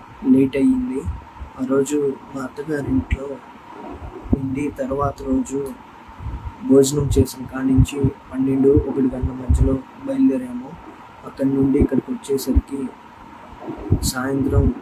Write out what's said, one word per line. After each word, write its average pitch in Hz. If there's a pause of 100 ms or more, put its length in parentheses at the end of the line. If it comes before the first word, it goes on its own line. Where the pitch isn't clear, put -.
(260)
లేట్ 135
అయ్యింది. 131 (600)
ఆ 131
రోజు 139 (200)
మా 135
అత్తగారింట్లో 135 (1040)
ఉండి, 135
తర్వాత 135
రోజు 131 (920)
భోజనం 139 (100)
చేసిన 131
కాడి 131
నుంచి 131 (220)
పన్నెండు, 135
ఒకటి 135
గంటల 127
మధ్యలో 127 (260)
బయలుదేరాము. 262 (560)
అక్కడి 135
నుండి 135
ఇక్కడికి 131
వచ్చేసరికి 131 (1160)
సాయంత్రం 131